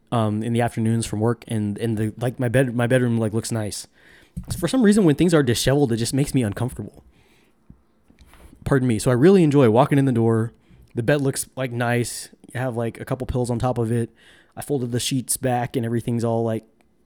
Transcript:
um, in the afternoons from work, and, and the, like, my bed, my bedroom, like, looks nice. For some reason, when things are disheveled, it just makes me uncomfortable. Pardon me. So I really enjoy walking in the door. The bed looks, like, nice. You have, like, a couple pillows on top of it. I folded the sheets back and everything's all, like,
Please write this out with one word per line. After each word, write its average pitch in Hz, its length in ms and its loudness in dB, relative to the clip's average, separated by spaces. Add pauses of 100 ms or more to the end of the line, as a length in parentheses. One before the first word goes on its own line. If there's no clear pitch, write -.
(100)
um, 107 320 0
in 117 100 -4
the 117 80 0
afternoons 113 460 0
from 107 140 -6
work, 117 260 -2
and, 104 320 -4
and 113 180 -2
the, 107 220 -4
like, 117 220 -4
my 123 80 -2
bed, 120 260 0
my 120 140 0
bedroom, 123 280 2
like, 110 160 -2
looks 110 200 -4
nice. 107 340 -6 (720)
For 175 80 -4
some 262 160 0
reason, 208 220 6
when 151 100 6
things 170 180 2
are 151 120 6
disheveled, 127 480 2
it 113 60 -2
just 117 140 -4
makes 139 220 0
me 135 80 2
uncomfortable. 107 640 -6 (1600)
Pardon 127 240 2
me. 110 100 2
So 131 140 0
I - 20 4
really 175 300 6
enjoy 131 260 6
walking 139 280 4
in 139 80 2
the 131 60 2
door. 113 400 2 (440)
The 117 80 -4
bed 147 160 2
looks, 135 340 -4
like, 131 160 -6
nice. 120 600 -2 (220)
You 123 60 -8
have, 123 180 -4
like, 117 240 -6
a 117 40 -12
couple 135 240 -6
pillows 123 200 -2
on 117 120 -2
top 123 180 -2
of 113 140 0
it. 117 180 -2 (460)
I - 60 -12
folded 123 300 -4
the 123 80 -2
sheets - 360 -4
back 123 380 -4
and 120 100 -2
everything's 117 380 -4
all, 117 220 0
like, 113 200 -4 (420)